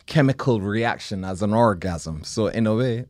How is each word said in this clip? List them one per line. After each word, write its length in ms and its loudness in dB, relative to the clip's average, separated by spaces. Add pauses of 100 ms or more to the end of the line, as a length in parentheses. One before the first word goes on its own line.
chemical 520 2
reaction 640 -2
as 200 -4
an 100 0
orgasm. 680 0
So 240 -2
in 180 0
a 80 2
way, 360 0